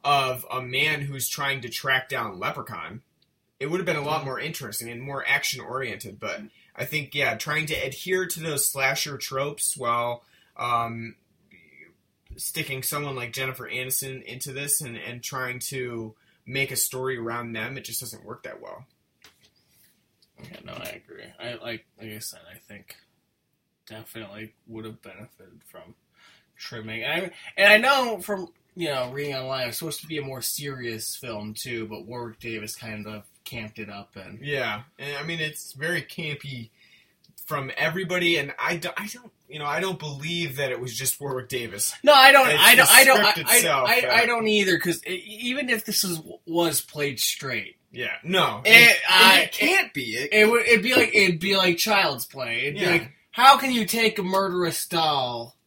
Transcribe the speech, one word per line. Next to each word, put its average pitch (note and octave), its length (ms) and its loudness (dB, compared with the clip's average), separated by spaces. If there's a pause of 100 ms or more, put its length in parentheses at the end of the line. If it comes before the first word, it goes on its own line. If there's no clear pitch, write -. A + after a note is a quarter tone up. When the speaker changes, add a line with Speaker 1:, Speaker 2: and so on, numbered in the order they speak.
Speaker 1:
of C3 460 2
a B2+ 100 -4
man C#3+ 400 -2
who's C#3 280 -6
trying C#3 340 -4
to A#2+ 80 -10
track C3 380 -4
down A2 300 -6
Leprechaun, G#2 600 -10 (580)
it C3+ 80 -6
would F3 140 -4
have E3+ 60 -6
been D#3+ 100 -2
a C#3+ 60 -6
lot D#3 160 -2
Speaker 2:
Mm-hmm. D3 80 -6
Speaker 1:
more B2+ 140 -8
interesting A#2+ 500 -10
and A#2+ 100 -12
more C3+ 260 -10
action-oriented, B2+ 960 -6
but - 220 -8 (340)
I D3 80 -6
think, C#3+ 300 -8
yeah, C#3 220 -2
trying D#3 300 -4
to D#3 80 -4
adhere F3+ 520 -4
to E3+ 140 -8
those D#3 300 -2
slasher C3+ 460 -4
tropes C#3+ 600 -4
while, A#2+ 460 -2 (340)
um, A#2 580 -4 (1200)
sticking C#3 460 -8
someone D3 340 -4
like A#2+ 160 -10
Jennifer C3 360 -8
Aniston C3 540 -6
into B2+ 300 -12
this C#3+ 300 -4
and, A#2+ 140 -12
and A#2 260 -12
trying B2+ 380 -8
to A#2 540 -8 (300)
make C3+ 260 -4
a C3 60 -6
story C3 400 -4
around A#2 360 -6
them, A#2 260 -8
it G#2+ 60 -14
just A#2 160 -8
doesn't - 240 -14
work - 180 -16
that - 180 -14
well. - 240 -16 (1600)
Speaker 2:
Yeah, - 220 -20
no, - 100 -16
I - 300 -12
agree. - 200 -20 (160)
I, A#2+ 140 -10
like, A2+ 320 -12 (120)
like A2 140 -14
I G#2+ 60 -12
said, - 220 -12 (140)
I A2+ 40 -20
think - 380 -20 (880)
definitely A2 680 -16 (140)
would A2 180 -14
have A2 180 -14
benefited F#2+ 640 -20
from D#2+ 300 -20 (600)
trimming. A2+ 480 -10
And E3 220 -4
I, F3+ 40 -10 (260)
and G3+ 160 8
I G#3+ 60 10
know B3 420 2
from, F#3+ 280 -6 (260)
you E3+ 140 -4
know, B2+ 240 -4
reading C#3+ 220 -6
online, C3 340 -4
it's A#2 100 -8
supposed D#3+ 240 -8
to - 40 -18
be D#3 120 -6
a C#3+ 40 -6
more C3 200 -10
serious B2 760 -8
film G#2+ 380 -10
too, A#2 340 -8
but G#2 160 -12
Warwick A#2 340 -12
Davis A2 380 -10
kind G#2+ 300 -12
of G#2+ 180 -14 (200)
camped A2 340 -12
it G#2+ 100 -12
up G2+ 280 -16
and G2 280 -18
Speaker 1:
Yeah, B2 380 -4 (160)
and C#3+ 180 -10
I C#3+ 60 -8
mean, E3 180 -8
it's D3+ 320 -10
very D#3 300 -4
campy C#3+ 680 -10 (760)
from C3+ 300 -6
everybody, E3+ 640 0
and C#3 200 -4
I E3+ 180 -2
do, E3 200 -6
I G#3 100 -8
don't, B3 240 -14 (180)
you D3+ 120 -12
know, D3 60 -6
I D3 120 -2
don't F#3 220 -4
believe D3+ 560 -6
that C3+ 160 -2
it A#2+ 80 -6
was B2+ 120 -6
just B2+ 280 -4
Warwick C3 280 -6
Davis. A2+ 540 -4
Speaker 2:
No, C#4+ 100 8
I C4+ 200 12
don't, C4 180 8
Speaker 1:
It's - 100 4
Speaker 2:
I A#3 140 12
don't, C4 120 10
Speaker 1:
the - 60 8
Speaker 2:
I C4 120 12
don't, C4 120 10 (140)
Speaker 1:
script E3 180 -2
Speaker 2:
I, A#3 100 6
Speaker 1:
itself, D3+ 300 2
Speaker 2:
I, A#3+ 120 4
Speaker 1:
but B3 100 0
Speaker 2:
I A3+ 160 4
don't A#3 220 0
either, G3 320 4
'cause E3+ 260 -2
it, F#3 60 -6 (120)
even B3 460 -6
if A3 160 -2
this - 160 0
is, E3+ 180 -2 (240)
was E3 360 0
played C#3+ 400 -6
straight. A2 560 -4 (160)
Speaker 1:
Yeah, A2+ 320 -8
no. E3+ 400 0
Speaker 2:
It, - 260 12
Speaker 1:
It, - 60 4 (120)
Speaker 2:
uh, - 240 8 (120)
Speaker 1:
it - 80 -8
can't - 420 2
be. A#2 220 -4
It B2+ 160 -4
Speaker 2:
it G#3+ 180 6
would, A#3 160 4
it'd A3+ 160 6
be B3 140 2
like, G#3+ 180 4
it'd F3+ 240 6
be G3 180 0
like F3+ 220 4
Child's F3+ 480 2
Play. A#2+ 360 -6
It'd C#3+ 120 -4
be G3+ 60 -6
Speaker 1:
Yeah. F3+ 100 2
Speaker 2:
like, E3 220 0 (180)
how C4+ 280 10
can C4 120 -2
you A#3 160 0
take A3 320 0
a G3 60 -4
murderous F3+ 640 0
doll C3 640 0 (120)